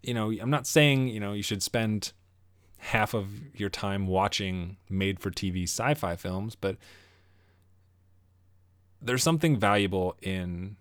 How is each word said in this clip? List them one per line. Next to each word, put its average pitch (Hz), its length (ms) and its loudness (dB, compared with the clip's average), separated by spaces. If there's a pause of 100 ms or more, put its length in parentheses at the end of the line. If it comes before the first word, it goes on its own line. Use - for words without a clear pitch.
you 120 120 -2
know, 110 160 0
I'm 113 200 -2
not 139 160 0
saying, 139 420 6
you 107 120 -4
know, 101 120 -4
you 104 100 -4
should 98 200 -2
spend 110 500 -2 (640)
half - 360 0
of 98 140 -2 (260)
your 101 160 -2
time 98 360 -2
watching 92 720 0 (100)
made-for-T 95 600 -2
V 90 140 -2
sci-fi 110 520 -2
films, 98 380 -6
but 95 220 -4 (2250)
there's 123 220 0
something 165 360 4
valuable 98 640 2
in 92 580 -6